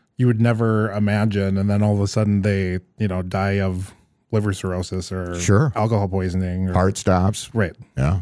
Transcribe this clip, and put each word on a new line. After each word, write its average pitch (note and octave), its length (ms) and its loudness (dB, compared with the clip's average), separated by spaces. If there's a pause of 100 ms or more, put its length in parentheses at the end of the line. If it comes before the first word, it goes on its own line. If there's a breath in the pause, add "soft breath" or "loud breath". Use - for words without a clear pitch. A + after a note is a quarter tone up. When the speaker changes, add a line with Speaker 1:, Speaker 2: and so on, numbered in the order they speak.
(160 soft breath)
Speaker 1:
you B2+ 100 2
would A2+ 140 2
never A2 520 2
imagine, G2+ 640 0
and G2 140 0
then G2+ 120 0
all G#2 120 2
of G2+ 60 0
a G2 80 0
sudden G#2 340 0
they, F#2+ 380 -2 (180)
you G#2+ 100 -2
know, F#2 140 -4
die G2 380 -2
of F#2+ 340 -4 (380)
liver G#2 200 0
cirrhosis F2+ 600 -6
or F2+ 280 -6
Speaker 2:
Sure. G#2 360 4
Speaker 1:
alcohol G#2+ 320 0
poisoning F#2 600 -2
or F2+ 40 -2
Speaker 2:
Heart F#2 260 2
stops. F#2 560 0
Speaker 1:
Right. G#2 200 -2 (220)
Speaker 2:
Yeah. E2+ 260 0